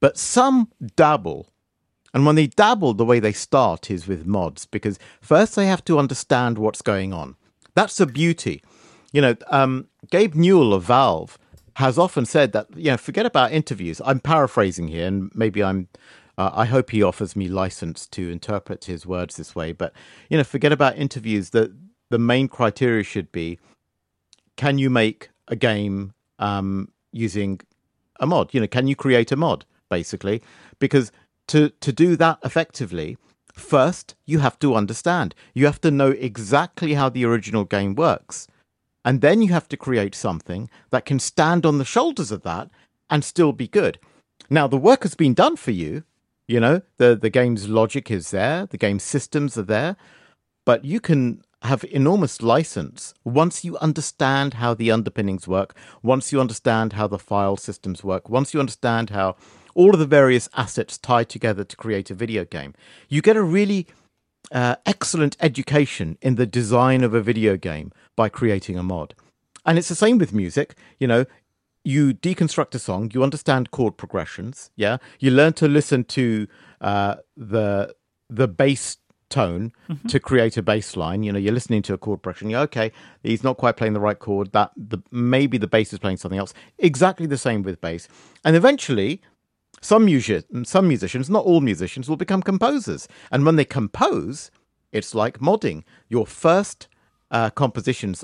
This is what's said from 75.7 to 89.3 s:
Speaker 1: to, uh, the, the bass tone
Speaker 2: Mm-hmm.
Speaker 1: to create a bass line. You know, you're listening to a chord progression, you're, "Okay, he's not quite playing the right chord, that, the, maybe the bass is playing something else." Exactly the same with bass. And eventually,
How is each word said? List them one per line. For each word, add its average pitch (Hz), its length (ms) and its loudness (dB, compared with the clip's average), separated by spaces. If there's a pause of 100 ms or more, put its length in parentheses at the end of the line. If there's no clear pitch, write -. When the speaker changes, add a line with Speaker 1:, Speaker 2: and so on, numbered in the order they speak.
Speaker 1:
to, 110 420 -2 (340)
uh, 101 340 -2 (220)
the, 104 580 -2 (340)
the 120 180 -2
bass 135 500 -2 (320)
tone 101 420 -2 (160)
Speaker 2:
Mm-hmm. 160 200 -10
Speaker 1:
to 143 120 0
create 117 380 0
a 110 60 -4
bass 107 340 -2
line. 90 260 -4
You 104 80 -4
know, 98 80 -4
you're 101 140 0
listening 117 300 -2
to 101 100 -6
a 92 60 -6
chord 101 240 -8
progression, 98 260 -10
you're, 117 120 -2
"Okay, 113 300 -4 (320)
he's 113 200 -2
not 131 140 -2
quite 120 200 0
playing 110 160 -2
the 107 60 -2
right 104 180 -2
chord, 98 360 -6
that, 104 220 2
the, 107 220 -10 (140)
maybe 123 480 0
the 101 80 -4
bass 110 260 0
is 95 60 -10
playing 95 180 -4
something 95 220 -8
else." 95 140 -8 (260)
Exactly 170 480 0
the 139 100 -4
same 113 260 -2
with 92 160 -8
bass. 85 280 -10 (360)
And 160 120 6
eventually, 170 640 2 (600)